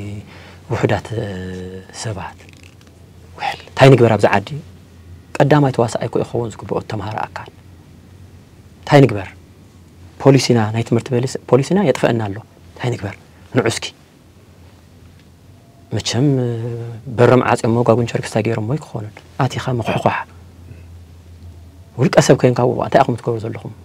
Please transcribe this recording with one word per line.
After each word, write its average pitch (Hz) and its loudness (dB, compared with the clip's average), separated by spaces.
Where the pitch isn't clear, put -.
ውሑዳት፣ 104 -2
እ፣ 110 -6
ሰባት 95 -12
ውሕል - -8
እንታይ - 4
ንግበር 117 6
ኣብዚ 104 2
ዓዲ? 101 0
ቀዳማይ 143 4
ተዋሳኣይ 117 -2
እኮ - -6
ይኸውን 117 -6
ዝግብኦ - -8
ተምሃረ 101 -8
ኣካል። - -12
እንታይ - 4
ንግበር? 107 2
ፖሊሲና 131 4
ናይ 113 -2
ትምህርቲ - -2
ፖሊሲ፣ 123 -2
ፖሊሲና 139 2
የጥፈአና 117 0
ኣሎ። 101 -6
እንታይ - -8
ንግበር? 101 -8
ንዑ 120 0
እስኪ - -4
መቸም 117 -2
በሮም 120 6
ዓፄ 117 2
ሞጓጉን 117 2
ቸርክስታ - -6
ገይሮም 110 -2
ወይ 147 -4
ክኾኑን 107 -12
ኣቲኻ 131 -4
መኳሕኳሕ 120 -2
ውልቀ 139 2
ሰብ 147 6
ኮይንካ 123 2
ዋ 127 2
እንታይ - 2
ኢኹም 123 0
ትገብሩ 117 -6
ዘለኹም 110 -12